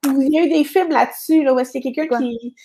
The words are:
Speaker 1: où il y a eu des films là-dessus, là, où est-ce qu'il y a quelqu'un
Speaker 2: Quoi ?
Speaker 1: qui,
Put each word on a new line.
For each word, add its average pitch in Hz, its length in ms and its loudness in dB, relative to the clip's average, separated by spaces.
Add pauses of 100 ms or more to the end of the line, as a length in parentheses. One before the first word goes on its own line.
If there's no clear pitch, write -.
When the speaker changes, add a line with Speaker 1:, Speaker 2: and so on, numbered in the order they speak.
Speaker 1:
où 269 140 0
il 285 120 2
y 311 60 2
a 339 40 4
eu 302 60 2
des 311 140 2
films 359 260 0
là-dessus, 302 540 2
là, 262 100 4
où 254 60 2
est-ce 254 120 -4
qu'il 262 140 -8
y 262 40 -2
a 240 40 -8
quelqu'un 311 140 -4
Speaker 2:
Quoi ? 247 100 -2
Speaker 1:
qui, 240 480 -6